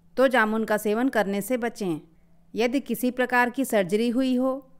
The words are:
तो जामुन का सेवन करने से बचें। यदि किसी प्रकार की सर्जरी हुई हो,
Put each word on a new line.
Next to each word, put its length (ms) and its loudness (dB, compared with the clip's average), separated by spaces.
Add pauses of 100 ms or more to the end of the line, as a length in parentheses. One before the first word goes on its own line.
(180)
तो 100 6
जामुन 380 2
का 120 0
सेवन 320 0
करने 320 0
से 160 -2
बचें। 440 -4 (540)
यदि 240 0
किसी 320 -2
प्रकार 380 2
की 160 -4
सर्जरी 440 0
हुई 260 0
हो, 440 -2